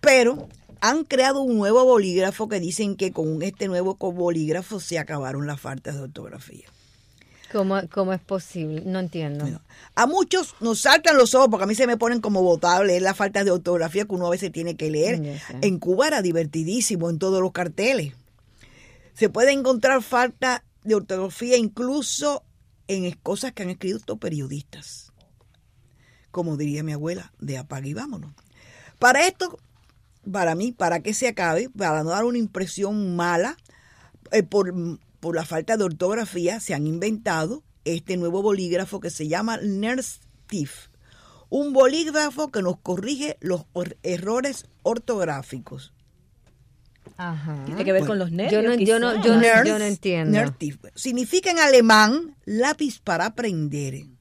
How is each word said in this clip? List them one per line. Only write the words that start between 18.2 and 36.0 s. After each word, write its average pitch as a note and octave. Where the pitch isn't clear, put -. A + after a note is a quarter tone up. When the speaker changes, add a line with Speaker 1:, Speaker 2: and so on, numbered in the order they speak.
Speaker 1:
Se A3
puede B3+
encontrar C4
falta B3+
de G#3+
ortografía G3
incluso B3+
en F#3+
es-, E3+
cosas F3+
que G3+
han F3+
escrito G3+
periodistas. C#3+
Como E3+
diría D3
mi D#3
abuela, E3
de C#3
apague C#3
y D3+
vámonos. G#3+
Para B3+
esto, F#4
para F3+
mí, G#3
para E3+
que G#3
se B3+
acabe, G3
para D#3
no D#3+
dar G#3
una B3
impresión G3
mala, F3
eh, G#3+
por, F#3+
por E3+
la D#3+
falta E3
de G#3
ortografía, F#3